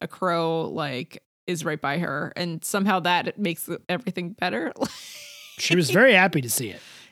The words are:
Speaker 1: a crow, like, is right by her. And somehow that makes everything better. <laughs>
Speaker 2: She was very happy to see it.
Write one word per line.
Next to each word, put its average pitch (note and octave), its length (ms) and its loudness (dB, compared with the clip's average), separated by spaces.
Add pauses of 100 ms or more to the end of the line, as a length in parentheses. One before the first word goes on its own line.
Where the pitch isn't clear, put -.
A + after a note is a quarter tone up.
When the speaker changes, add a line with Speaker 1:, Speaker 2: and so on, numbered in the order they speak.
Speaker 1:
a D#3+ 80 -6
crow, E3 640 0
like, C#3 520 -6 (240)
is F3 180 -4
right D3+ 160 -4
by C#3+ 180 -2
her. D#3 380 -4
And E3+ 280 -6
somehow G3 360 2
that E3 380 0
makes E3+ 300 -4 (200)
everything F3+ 500 -4
better. F3+ 400 -4
<laughs> - 40 -8 (760)
Speaker 2:
She - 180 2
was E3+ 140 4
very A#3 240 8
happy F3+ 260 6
to B2 80 -2
see A2 220 -2
it. - 100 -14 (320)